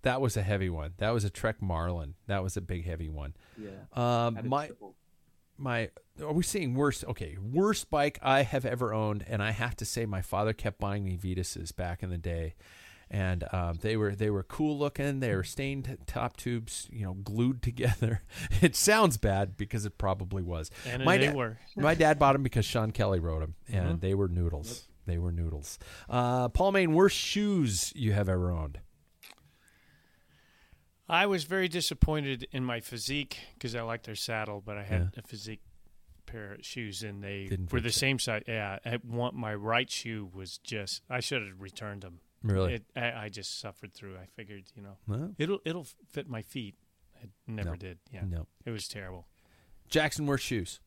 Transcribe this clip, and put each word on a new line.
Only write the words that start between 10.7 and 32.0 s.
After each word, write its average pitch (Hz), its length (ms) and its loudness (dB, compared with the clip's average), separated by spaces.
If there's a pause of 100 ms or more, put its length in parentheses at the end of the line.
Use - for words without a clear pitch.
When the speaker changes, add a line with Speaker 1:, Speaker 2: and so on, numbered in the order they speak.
Speaker 1:
buying 101 240 -2
me 92 140 -2
Vituses 90 560 -4
back 87 280 -6
in 92 80 -6
the 87 80 -4
day. 82 380 -4 (580)
And, 92 380 0
um, 85 300 -2
they 110 160 0
were, 101 180 2
they 107 140 0
were 98 140 0
cool 151 360 -2
looking. 143 400 -2
They 117 160 2
were 92 80 0
stained 139 540 -4 (100)
top 120 300 -4
tubes, 117 560 -4
you 113 100 -4
know, 92 120 -4
glued 113 460 0
<laughs> - 0 -
together. 117 600 2 (400)
It 156 160 8
sounds 202 400 8
bad 98 400 2
because 104 280 -4
it 104 120 -8
probably 95 460 0
was. 85 280 -4 (140)
Speaker 3:
And 123 180 -2
Speaker 1:
My 175 140 8
Speaker 3:
they 135 100 6
Speaker 1:
da-, - 80 2
Speaker 3:
were. 113 240 -2 (160)
Speaker 1:
my 151 180 6
dad 156 240 8
bought 139 180 8
'em 139 80 2
because 120 200 4
Sean 110 300 2
Kelly 98 260 4
rode 80 240 0
'em, 80 120 -4 (120)
and 90 180 2
Speaker 3:
Mm-hmm. 85 140 2
Speaker 1:
they 95 160 2
were 98 140 2
noodles. 85 580 -2 (180)
They 85 120 0
were 87 140 0
noodles. 80 480 -4 (300)
Uh, 123 400 2
Paul 190 240 4
Main, 180 200 6
worst 185 240 8
shoes 185 800 2
you 107 180 2
have 101 160 4
ever 90 220 2
owned? 78 280 -4 (2250)
Speaker 3:
I 175 160 4
was 185 180 2
very 185 240 0
disappointed 151 840 2